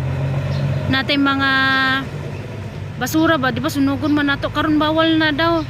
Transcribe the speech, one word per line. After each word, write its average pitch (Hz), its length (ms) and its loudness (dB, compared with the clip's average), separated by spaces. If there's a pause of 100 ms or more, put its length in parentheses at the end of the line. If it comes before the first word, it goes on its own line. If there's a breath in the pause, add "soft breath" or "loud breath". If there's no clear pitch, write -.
(920)
natin 277 320 2
mga 277 260 2 (1500)
basura 320 400 2
ba, 254 80 2
di 226 80 -2
ba, 254 160 -2
sunugon 277 400 0
man 285 160 2
nato. 285 240 -2
Karon 302 240 2
bawal 320 400 2
na 311 160 2
daw. 330 360 2